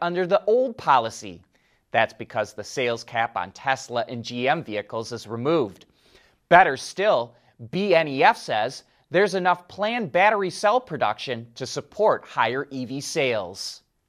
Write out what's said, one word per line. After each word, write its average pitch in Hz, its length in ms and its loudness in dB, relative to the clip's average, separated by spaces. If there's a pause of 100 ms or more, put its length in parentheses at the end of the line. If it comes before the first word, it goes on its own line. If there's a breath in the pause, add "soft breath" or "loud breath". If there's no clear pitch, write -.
under 175 240 -2
the 196 200 2
old 240 300 2
policy. 113 640 0 (500)
That's 110 220 2
because 110 400 -6
the 104 120 -12
sales 120 380 -4
cap 117 320 -4
on 92 180 -6
Tesla 120 580 -4
and 120 120 -10
G 123 240 -4
M 151 160 0
vehicles 113 480 -8
is 117 160 -12
removed. 117 600 -2 (640 soft breath)
Better 170 260 8
still, 160 580 0 (360 soft breath)
B 185 240 2
N 160 120 4
E 139 160 0
F 214 140 6
says 120 460 -4 (280)
there's 185 240 2
enough 180 340 0
planned 208 440 -4
battery 196 380 4
cell 226 320 0
production 117 720 -4
to 127 100 -8
support 147 600 -2
higher 131 440 -2
E 131 140 -8
V 135 160 -10
sales. 110 840 -4 (240)